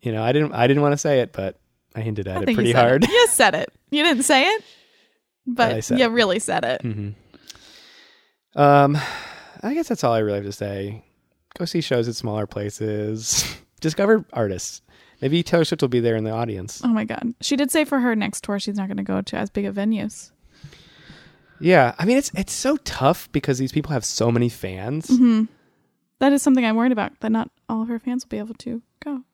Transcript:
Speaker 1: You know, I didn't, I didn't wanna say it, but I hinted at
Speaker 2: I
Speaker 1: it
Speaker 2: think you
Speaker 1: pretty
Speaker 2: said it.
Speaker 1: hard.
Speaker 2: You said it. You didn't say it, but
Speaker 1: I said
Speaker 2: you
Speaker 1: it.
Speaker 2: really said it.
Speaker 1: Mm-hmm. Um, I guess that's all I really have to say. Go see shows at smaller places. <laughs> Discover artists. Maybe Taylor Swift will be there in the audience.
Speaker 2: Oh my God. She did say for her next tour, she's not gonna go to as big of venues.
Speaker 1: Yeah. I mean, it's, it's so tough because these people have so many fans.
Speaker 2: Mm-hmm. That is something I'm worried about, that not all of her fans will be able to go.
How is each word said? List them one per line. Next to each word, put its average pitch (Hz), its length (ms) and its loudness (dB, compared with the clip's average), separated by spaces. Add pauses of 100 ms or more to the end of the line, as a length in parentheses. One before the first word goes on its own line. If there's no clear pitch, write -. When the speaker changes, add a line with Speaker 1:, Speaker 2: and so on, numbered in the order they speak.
Speaker 1:
You 120 120 -4
know, 110 100 -2
I 120 80 2
didn't, 147 220 2
I 120 140 4
didn't 139 160 4
wanna 143 140 2
say 143 240 2
it, 113 120 -4
but 95 260 -6 (360)
I - 60 -8
hinted 104 260 -6
at 95 100 -6
Speaker 2:
I - 40 -4
Speaker 1:
it 285 40 -4
Speaker 2:
think 277 60 0
you 226 60 0
Speaker 1:
pretty 117 160 2
Speaker 2:
said 127 120 4
it. - 20 4
Speaker 1:
hard. 147 200 6
Speaker 2:
You 453 220 6
said 202 260 4
it. - 180 -6 (160)
You 294 140 0
didn't 277 200 2
say 285 320 4
it, 427 80 -6 (840)
but 240 260 0
Speaker 1:
I - 80 -2
said 247 180 0
Speaker 2:
you 247 60 4
Speaker 1:
it. 226 40 0
Speaker 2:
really 220 300 2
said 165 240 -2
it. 123 200 -4
Speaker 1:
Mm-hmm. 104 260 -6 (1500)
Um, 143 360 6 (640)
I 233 120 -4
guess 320 160 -2
that's - 140 -4
all 120 100 2
I 113 60 2
really 104 180 0
have 101 80 -8
to 101 60 -10
say. 101 520 -8 (540)
Go 175 80 -6
see 170 160 -4
shows 120 260 -2
at 117 80 -6
smaller 107 320 -6
places. 107 960 -4 (240)
<laughs> - 140 -20
Discover 196 500 2
artists. 101 500 -6 (400)
Maybe 160 220 0
Taylor 170 220 2
Swift 156 160 -2
will 135 80 2
be 123 100 2
there 117 160 2
in 110 80 -2
the 110 80 -2
audience. 110 520 -6
Speaker 2:
Oh 247 60 0
my 220 140 0
God. 226 380 -6
She - 160 -2
did 277 140 0
say 311 120 2
for 285 160 0
her 240 160 0
next 202 280 -4
tour, 202 160 -4
she's 202 180 -6
not 190 100 -4
gonna 196 160 -6
go 196 180 -4
to - 160 -8
as 208 120 -4
big 202 160 -4
of 196 100 -6
venues. 214 560 -6 (1300)
Speaker 1:
Yeah. 151 400 6
I 165 60 -2
mean, 240 120 4
it's, 285 180 -2
it's - 180 -6
so 285 240 0
tough - 540 0
because 139 260 -2
these 131 140 -4
people 156 200 -2
have 127 140 -2
so - 260 0
many 117 180 2
fans. 107 580 -8
Speaker 2:
Mm-hmm. 240 360 4 (760)
That 277 140 4
is 277 80 2
something 262 240 4
I'm 220 100 2
worried 240 160 2
about, 214 280 -4
that 220 120 -4
not 220 180 -2 (180)
all 220 140 -4
of 226 80 -4
her 233 100 -4
fans 254 260 -6
will - 40 -20
be - 80 -8
able 220 180 -10
to 233 260 -10 (220)
go. 269 200 -8 (100)